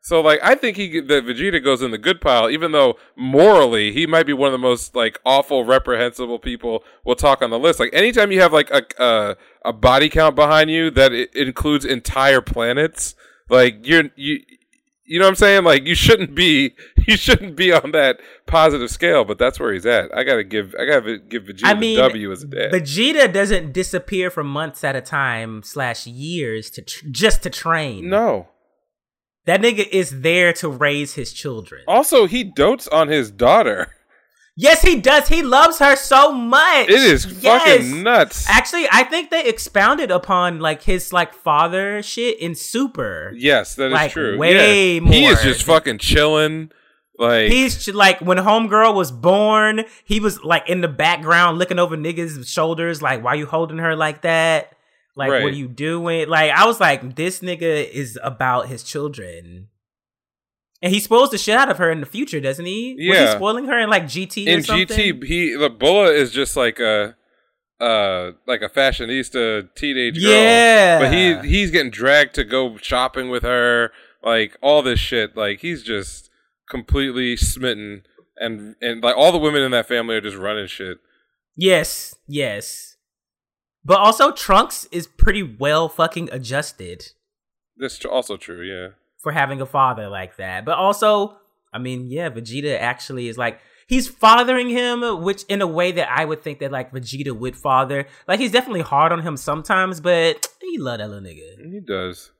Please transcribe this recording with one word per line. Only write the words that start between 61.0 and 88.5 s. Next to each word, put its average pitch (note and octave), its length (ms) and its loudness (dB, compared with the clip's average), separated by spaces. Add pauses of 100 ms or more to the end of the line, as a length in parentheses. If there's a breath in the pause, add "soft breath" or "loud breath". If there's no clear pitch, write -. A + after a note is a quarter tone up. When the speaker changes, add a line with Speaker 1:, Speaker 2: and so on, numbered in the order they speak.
Speaker 2:
the G#3 80 -6
shit G#3+ 160 -2
out C4+ 160 2
of E3 80 -4
her E3+ 100 0
in D#3+ 120 -4
the C3+ 40 -10
future, G#3 340 -8
doesn't C#3 280 -6
he? A#3 260 -8
Was F#3 240 0
he D3+ 60 6
Speaker 1:
Yeah. G#2+ 120 2
Speaker 2:
spoiling A3 300 -4
her B3 140 -2
in, G#3+ 100 -2
like, F#3 180 0
G F3+ 200 -10
T G3+ 200 -8
or E3 100 2
Speaker 1:
In D#3+ 40 -2
Speaker 2:
something? F#3 240 -2 (100)
Speaker 1:
G G#3 160 0
T, C3+ 140 -10
he, D#3+ 300 -4
the C#3+ 160 -2
Bulla E3 400 4
is C#3 200 2
just C3+ 240 -4
like B2 240 -2
a, G#2+ 360 -2 (680)
uh, G2 520 -2 (120)
like A#2+ 160 -6
a G#2 80 -8
fashionista A#2+ 1080 -4
teenage C#3 460 -4
girl. G#3 100 2
Speaker 2:
Yeah. A3 680 6
Speaker 1:
But C3 140 2
he, E3+ 360 0
he's F#3+ 220 0
getting C#3+ 180 -2
dragged C3+ 460 2
to C#3 80 -4
go A#2 340 -4
shopping B2+ 540 -4
with B2 100 -4
her, A#2+ 500 0 (320 soft breath)
like, A2+ 380 -2
all C#3+ 220 4
this B2 160 -2
shit. A2 360 -4
Like, G2+ 260 -6
he's E3 200 -10
just G#2+ 480 -10 (400)
completely B2+ 680 -4
smitten. G#2 680 -6 (340)
And, A2 420 -12
and, A#2 240 -8
like, B2 140 0
all D#3+ 140 6
the E3+ 80 -2
women D3 240 0
in C3 80 -2
that A#2 160 -2
family A#2 280 -4
are A2 60 -4
just G2+ 160 -12
running G2+ 300 -8
shit. F#2 320 -14 (560)
Speaker 2:
Yes, E3+ 580 -2 (140)
yes. C3 720 -10 (840)
But E3+ 160 2
also, A3+ 320 2
Trunks - 600 -2
is E3+ 160 -10
pretty G#3 340 2
well D3 480 -2
fucking E3 420 -4
adjusted. A#2+ 800 -10 (640)
Speaker 1:
That's C3 200 -12
tr-, - 120 -14
also A2+ 280 -6
true, F2 240 -18